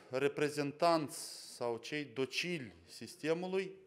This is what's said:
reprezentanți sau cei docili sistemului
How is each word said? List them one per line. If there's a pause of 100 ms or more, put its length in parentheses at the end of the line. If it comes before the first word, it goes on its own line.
reprezentanți
sau
cei
docili (120)
sistemului (160)